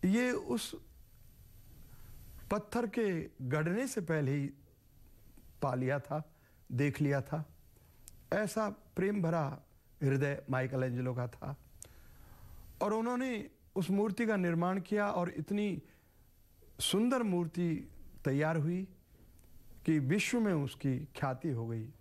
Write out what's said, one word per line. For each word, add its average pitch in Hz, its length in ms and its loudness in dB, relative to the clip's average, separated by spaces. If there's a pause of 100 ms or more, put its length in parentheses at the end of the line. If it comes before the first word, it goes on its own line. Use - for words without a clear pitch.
ये 240 260 4
उस - 440 -2 (1800)
पत्थर 214 360 0
के 196 420 0 (120)
गढ़ने 156 460 0
से 233 140 -2
पहले 151 300 2
ही 139 180 0 (1120)
पा 131 140 2
लिया 131 240 2
था, 151 340 -6 (380)
देख 139 300 2
लिया 139 200 4
था। 151 320 -6 (800)
ऐसा 214 360 0
प्रेम 202 520 -2
भरा 160 400 0 (420)
हृदय 139 460 2
माइकल 131 340 0
एंजेलो 127 300 0
का 123 140 -2
था - 300 -8 (1200)
और 208 120 2
उन्होंने 240 560 -2 (260)
उस 180 140 0
मूर्ति 202 360 2
का 220 100 2
निर्माण 180 460 2
किया 208 300 0
और 175 180 0
इतनी 202 520 -2 (1000)
सुंदर 240 440 4
मूर्ति 175 680 0 (340)
तैयार 151 320 2
हुई 175 300 0 (1000)
कि 160 140 4
विश्व 180 400 2
में 208 140 4
उसकी 139 640 0
ख्याति 135 340 -2
हो 117 180 -2
गई। 113 220 -4 (120)